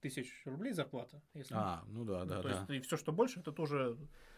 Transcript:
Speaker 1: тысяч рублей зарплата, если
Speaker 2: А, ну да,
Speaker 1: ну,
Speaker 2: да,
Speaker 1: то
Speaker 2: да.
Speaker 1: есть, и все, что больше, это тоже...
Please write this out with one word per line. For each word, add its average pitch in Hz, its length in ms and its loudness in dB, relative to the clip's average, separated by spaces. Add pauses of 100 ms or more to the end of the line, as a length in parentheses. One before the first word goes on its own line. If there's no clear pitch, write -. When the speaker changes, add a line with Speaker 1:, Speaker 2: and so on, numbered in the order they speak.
Speaker 1:
тысяч - 440 -4
рублей 175 280 -2
зарплата, 139 480 -2 (120)
если 135 220 -6
Speaker 2:
А, 92 340 2
ну 113 160 -4
да, 95 160 2
Speaker 1:
ну, 92 60 0
Speaker 2:
да, 95 160 2
Speaker 1:
то 87 60 0
Speaker 2:
да. 98 60 2
Speaker 1:
есть, 95 160 0
и 135 160 0
все, 160 100 2
что - 140 -2
больше, 208 300 4
это 156 120 -4
тоже... 139 440 2 (400)